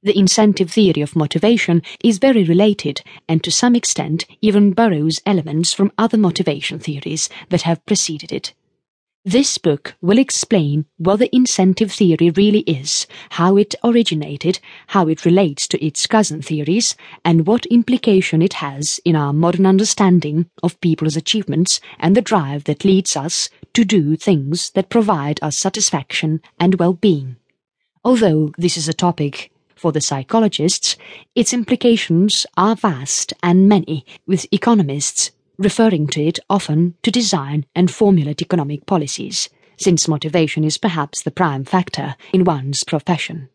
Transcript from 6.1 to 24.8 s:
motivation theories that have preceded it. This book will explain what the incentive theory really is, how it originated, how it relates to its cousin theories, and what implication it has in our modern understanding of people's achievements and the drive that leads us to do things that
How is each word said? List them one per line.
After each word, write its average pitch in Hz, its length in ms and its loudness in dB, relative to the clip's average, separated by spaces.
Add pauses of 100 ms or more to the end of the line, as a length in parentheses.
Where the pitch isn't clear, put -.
motivation 165 640 -2
theories 151 500 -8 (200)
that 180 140 0
have 170 220 -2
preceded 165 460 -4
it. - 220 -10 (720)
This 233 320 2
book - 440 -4
will 196 160 2
explain 156 680 0 (120)
what 190 220 0
the 240 160 0
incentive 196 560 2
theory 170 380 2
really 208 320 2
is, 143 440 -4 (260)
how 185 260 2
it 208 260 2
originated, 175 800 0 (260)
how 175 220 0
it 156 160 -2
relates 175 420 2
to - 180 -4
its - 220 -4
cousin 202 340 0
theories, 156 540 -2 (300)
and 165 200 4
what 226 200 0
implication 220 760 2
it 190 120 0
has 143 500 -8
in 165 140 2
our 143 160 0
modern 175 320 2
understanding 185 840 2 (140)
of 165 160 -4
people's 156 380 -2
achievements 170 640 -2 (180)
and 185 160 4
the 233 60 4
drive 147 420 -2
that 147 220 -4
leads 190 320 2
us 147 320 -6 (240)
to 233 100 4
do 170 320 2
things 160 560 -2
that 190 180 -2